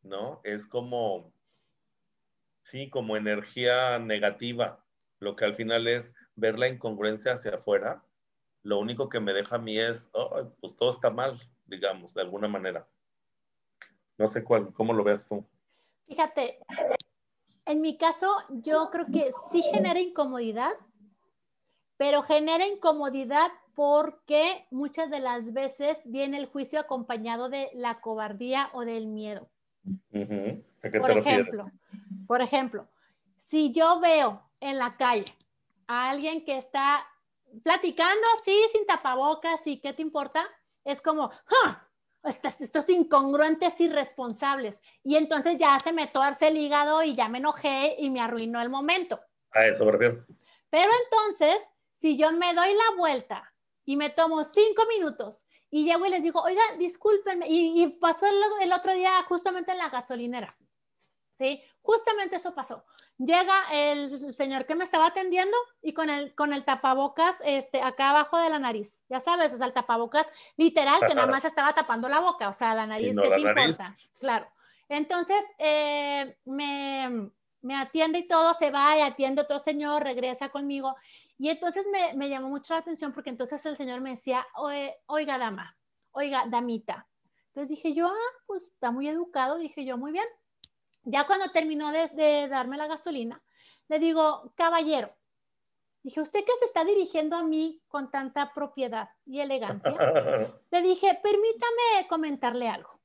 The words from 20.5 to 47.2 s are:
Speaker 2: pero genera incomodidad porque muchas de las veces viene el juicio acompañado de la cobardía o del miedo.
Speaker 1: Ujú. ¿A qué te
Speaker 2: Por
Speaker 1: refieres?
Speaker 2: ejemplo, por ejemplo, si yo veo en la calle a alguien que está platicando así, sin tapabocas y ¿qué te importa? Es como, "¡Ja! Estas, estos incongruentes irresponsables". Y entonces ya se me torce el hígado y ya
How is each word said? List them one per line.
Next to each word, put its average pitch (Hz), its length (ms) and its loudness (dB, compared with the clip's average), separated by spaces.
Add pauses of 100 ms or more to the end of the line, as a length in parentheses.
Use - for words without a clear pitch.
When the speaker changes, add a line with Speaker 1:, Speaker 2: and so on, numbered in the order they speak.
Speaker 2:
pero 285 240 2
genera 311 440 2
incomodidad 294 840 0 (240)
porque 302 960 2
muchas 285 400 -6
de 285 100 -6
las 240 320 -4
veces 277 540 -4
viene 277 320 -4
el 269 80 -6
juicio 277 340 -4
acompañado 240 680 -6
de 269 240 -6
la 240 260 -6
cobardía 226 720 -4
o 247 140 -8
del 226 200 -8
miedo. 214 440 -12 (640)
Speaker 1:
Ujú. 101 520 -6 (180)
¿A 196 80 -8
qué 214 100 2
te - 20 -
Speaker 2:
Por 262 100 4
Speaker 1:
refieres? 240 360 4
Speaker 2:
ejemplo, 202 240 -12 (540)
por 247 160 2
ejemplo, 247 460 -4 (480)
si 302 360 0
yo 330 280 4
veo 302 500 2 (100)
en 269 180 -4
la 240 180 -4
calle 240 280 0 (640)
a 247 240 -2
alguien 311 340 -4
que 269 140 -4
está 277 480 0 (560)
platicando 359 640 2 (120)
así, 415 220 4 (120)
sin 427 140 2
tapabocas 311 800 0
y 285 140 -6
¿qué 277 120 -8
te 311 100 -8
importa? 311 440 -4 (380)
Es 277 160 -6
como, 311 300 0 (160)
"¡Ja! 427 380 4 (400)
Estas, - 360 -6
estos 294 300 -2
incongruentes 311 880 4
irresponsables". 269 1000 -2 (240)
Y 285 120 2
entonces 311 420 2
ya 277 200 6
se 330 140 -2
me 320 160 -2
torce 277 400 2
el 311 80 4
hígado 294 460 2
y 302 120 0
ya 226 140 0